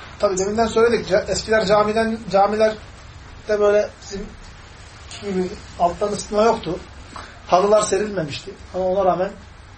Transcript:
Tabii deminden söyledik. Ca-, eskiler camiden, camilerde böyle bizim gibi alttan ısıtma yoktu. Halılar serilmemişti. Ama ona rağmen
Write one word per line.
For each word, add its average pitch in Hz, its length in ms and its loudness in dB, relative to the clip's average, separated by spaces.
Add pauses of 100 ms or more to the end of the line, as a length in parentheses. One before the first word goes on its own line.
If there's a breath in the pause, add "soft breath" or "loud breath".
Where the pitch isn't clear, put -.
(180)
Tabii 196 200 0
deminden 208 280 0
söyledik. 220 440 2
Ca-, 202 200 2
eskiler 208 360 0
camiden, 214 520 2 (120)
camilerde 214 440 4 (760)
böyle 208 400 2 (140)
bizim 196 240 -12 (960)
gibi 185 280 -2 (300)
alttan 180 320 0
ısıtma 208 300 -2
yoktu. 190 360 0 (680 loud breath)
Halılar 202 360 4
serilmemişti. 190 680 -4 (240)
Ama 185 100 -2
ona 190 200 0
rağmen 180 260 0 (480)